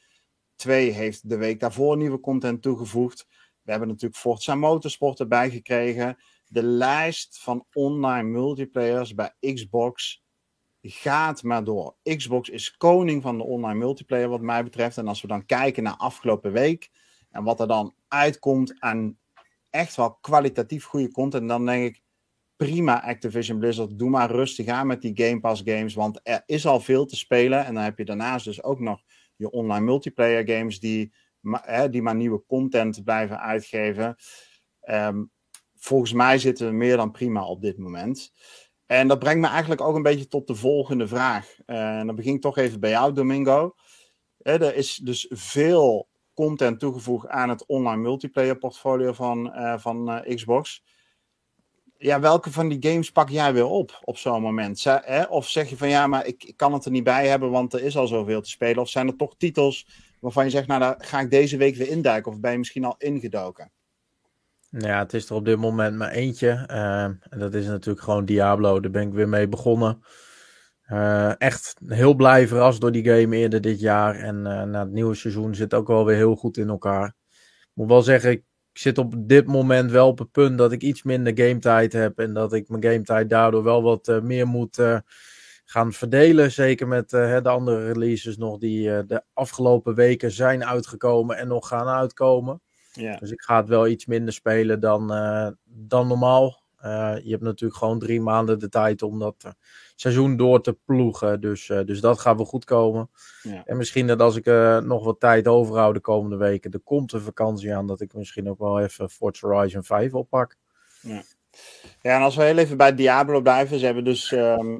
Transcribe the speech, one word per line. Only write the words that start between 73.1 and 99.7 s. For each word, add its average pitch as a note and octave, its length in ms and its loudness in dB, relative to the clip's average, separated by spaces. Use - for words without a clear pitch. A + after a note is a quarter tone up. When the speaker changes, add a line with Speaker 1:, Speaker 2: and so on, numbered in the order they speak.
Speaker 2:
eerder A2+ 240 2
dit G#2 200 -2
jaar. G#2 340 2
En, G#2 320 -8
eh, G2+ 160 -6
na G#2 180 -6
het G2 120 -6
nieuwe A2+ 220 0
seizoen G#2+ 400 -6
zit G#2+ 200 -4
ook A2 140 0
wel A2 160 4
weer G#2+ 120 4
heel A2 200 4
goed A2+ 200 -6
in G#2+ 120 -4
elkaar. G2 380 -2
Ik - 140 -20
moet A2 140 -4
wel B2 140 10
zeggen, B2 280 4
ik B2 120 0
zit - 260 -2
op B2 200 -2
dit C3+ 280 8
moment C3 440 2
wel B2+ 180 8
op B2+ 100 0
het A#2 120 -10
punt C3+ 280 4
dat A#2+ 140 6
ik B2 100 -6
iets C3+ 200 -2
minder B2+ 300 0
gametijd A2+ 460 4
heb. A2 260 -2
En A2+ 160 -4
dat G#2+ 180 -2
ik A2 160 -2
mijn A2+ 140 -6
gametijd A2 480 2
daardoor A2+ 320 4
wel A#2 200 4
wat, A2+ 260 2
eh, A2+ 120 2
meer B2 260 -2
moet, A#2+ 320 -4
eh, A#2 200 2
gaan A2+ 280 0
verdelen. C#3+ 600 6
Zeker C3 360 0
met, B2 240 -2
eh, B2 140 4
hè, B2 160 2
de B2+ 60 0
andere A#2+ 440 0
releases A2+ 440 -2
nog A2 220 -8
die, G#2+ 380 -2
eh, G#2 100 -2
de A2+ 160 -4
afgelopen B2 640 2
weken B2 360 4
zijn B2+ 340 0
uitgekomen A#2+ 720 0
en B2 120 -8
nog A#2+ 200 -4
gaan A#2+ 200 -4
uitkomen. C3 720 0
Speaker 1:
Ja. A2 240 -8
Speaker 2:
Dus G#2 140 -12
ik A#2 120 -12
ga A#2 140 2
het G#2+ 120 2
wel A2+ 200 4
iets A2+ 180 -4
minder A#2 280 -4
spelen A2 460 0
dan, G#2+ 320 0
eh, G#2+ 360 -2
dan A#2 440 -2
normaal. B2+ 580 4
Eh, G#2+ 440 -4
je A2 80 -8
hebt A2 120 -4
natuurlijk A2+ 360 -4
gewoon A2+ 200 0
drie A#2 220 -2
maanden A2+ 380 2
de G#2 100 -8
tijd G#2+ 340 0
om G#2+ 160 -4
dat, G#2+ 160 -6
eh, G2 60 -16